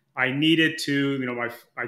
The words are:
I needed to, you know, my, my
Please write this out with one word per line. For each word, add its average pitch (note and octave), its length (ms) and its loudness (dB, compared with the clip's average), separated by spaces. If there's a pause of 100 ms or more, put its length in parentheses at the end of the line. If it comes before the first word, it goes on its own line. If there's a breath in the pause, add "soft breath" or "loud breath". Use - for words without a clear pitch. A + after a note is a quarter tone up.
(160)
I C3 160 0
needed D#3+ 460 2
to, C#3 340 0
you C3 140 -4
know, B2 80 -4
my, A#2+ 140 -4 (280)
my A#2+ 120 -6